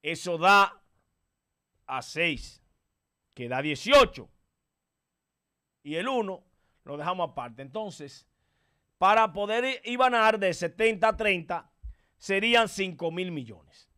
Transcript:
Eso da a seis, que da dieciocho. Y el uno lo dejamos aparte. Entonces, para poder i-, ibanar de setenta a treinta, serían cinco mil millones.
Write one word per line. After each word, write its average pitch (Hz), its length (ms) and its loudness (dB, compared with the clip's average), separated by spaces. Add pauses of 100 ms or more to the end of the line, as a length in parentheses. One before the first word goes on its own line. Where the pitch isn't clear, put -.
Eso 165 360 -6
da 196 440 4 (1040)
a 131 160 -6
seis, - 600 -6 (720)
que 120 140 -12
da 127 140 -4
dieciocho. 151 680 2 (1600)
Y 147 100 -10
el 180 140 -4
uno 214 360 -4 (400)
lo 143 120 -12
dejamos 170 340 -4
aparte. 123 300 -12
Entonces, 143 680 -12 (720)
para 214 360 4
poder 208 320 -2
i-, 254 280 -4
ibanar 240 460 4
de 190 160 0
setenta 220 540 0
a 220 80 0
treinta, 180 540 -2 (460)
serían 220 520 0
cinco 175 420 -6
mil 180 200 -6
millones. 127 680 -14